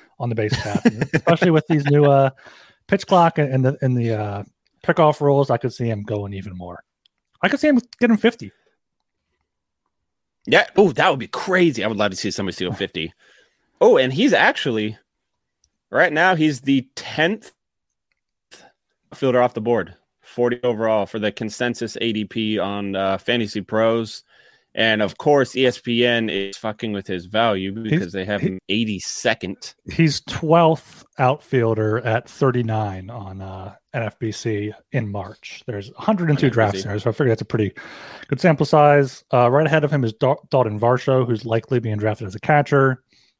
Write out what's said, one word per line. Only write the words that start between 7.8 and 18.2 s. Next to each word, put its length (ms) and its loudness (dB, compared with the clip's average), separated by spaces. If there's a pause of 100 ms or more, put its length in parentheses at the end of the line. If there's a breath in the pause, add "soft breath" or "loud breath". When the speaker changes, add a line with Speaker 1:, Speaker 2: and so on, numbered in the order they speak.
Speaker 1:
getting 180 2
fifty. 340 -2 (1900)
Speaker 2:
Yeah. 200 4 (120)
Oh, 160 6
that 160 2
would 100 0
be 80 -8
crazy. 560 0
I 40 -2
would 100 -4
love 140 0
to 60 -10
see 140 -4
somebody 240 -6
steal 180 -6
fifty. 400 -8 (680 soft breath)
Oh, 160 8
and 140 2
he's 220 2
actually, 640 0 (960)
right 200 2
now, 240 2
he's 260 0
the 340 0
tenth 560 -4 (1600 loud breath)